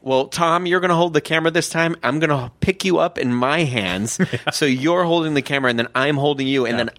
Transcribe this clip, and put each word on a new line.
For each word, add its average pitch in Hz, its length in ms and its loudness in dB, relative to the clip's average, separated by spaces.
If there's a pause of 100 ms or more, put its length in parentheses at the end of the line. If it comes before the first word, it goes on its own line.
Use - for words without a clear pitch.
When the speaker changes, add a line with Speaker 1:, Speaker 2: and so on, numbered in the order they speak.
Speaker 1:
well, 131 260 2
Tom, 170 380 0
you're 175 140 0
gonna 180 140 2
hold 170 200 2
the 151 60 2
camera 160 300 0
this 165 180 0
time. 165 340 0
I'm 135 180 0
gonna 139 400 0
pick 190 240 0
you 175 140 2
up 170 200 0
in 127 160 0
my 139 300 0
hands." 104 600 -2
Speaker 2:
<laughs> - 80 0
Yeah. 123 180 -4
Speaker 1:
So - 160 -2
you're 151 380 2
holding 165 300 0
the 139 80 0
camera, 139 280 -2
and 117 80 0
then 120 160 -2
I'm 139 220 2
holding 135 300 0
you, 135 180 0
and 113 140 -2
Speaker 2:
Yeah. 117 60 -2
Speaker 1:
then 117 140 -4